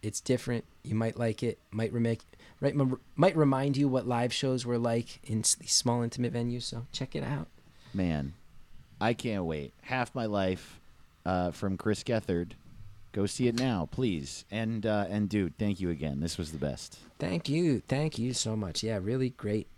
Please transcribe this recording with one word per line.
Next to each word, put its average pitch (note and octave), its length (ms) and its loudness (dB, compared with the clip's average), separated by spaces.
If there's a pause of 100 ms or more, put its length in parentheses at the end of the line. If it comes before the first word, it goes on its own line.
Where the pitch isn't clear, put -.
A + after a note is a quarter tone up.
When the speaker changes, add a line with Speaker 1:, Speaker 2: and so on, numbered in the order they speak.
Speaker 1:
It's G#2+ 180 -4
different. B2 440 0 (180)
You - 120 -4
might A2+ 240 0
like A2+ 240 0
it. A#2 160 -2 (120)
Might A2+ 220 -2
remake, A#2 280 2 (400)
right, C#3+ 120 2
m-, C3 260 2 (180)
might F3 200 6
remind C#3 400 4
you C#3+ 120 4
what B2+ 180 2
live A#2+ 260 2
shows C3 320 0
were A#2+ 140 0
like A#2 460 0
in A2 160 0
s-, - 160 4
these - 160 -4
small, A#2+ 300 4
intimate A#2+ 300 -2
venues. A#2+ 300 -2
So A#2+ 300 -6
check - 220 -6
it D3 100 -4
out. D3 240 -4 (440)
Speaker 2:
Man, E2 400 0 (680)
I A2+ 120 2
can't G#2+ 320 -2
wait. D2+ 380 -4
Half B2+ 320 -2
My B2 120 -2
Life, F#2+ 540 0 (460)
uh, F2+ 240 2
from F#2+ 260 -2
Chris G#2+ 260 0
Gethard. F#2+ 500 0 (600)
Go G2+ 140 0
see A#2+ 220 2
it A#2 100 2
now, A2+ 320 2
please. F#2 600 -2
And, A2 360 -2
uh, G#2 220 2
and G#2 200 2
dude, F#2+ 300 0
thank G2+ 220 0
you F2+ 100 2
again. D2 300 -2
This E2 180 -2
was D#2 140 -4
the D#2+ 60 -6
best. - 400 -4 (200)
Speaker 1:
Thank - 300 -2
you. D3+ 320 2
Thank D3 380 0
you B2 160 0
so A2 220 -2
much. G#2 260 -2
Yeah, A2 200 0
really B2 280 0
great G#2 360 -2 (120)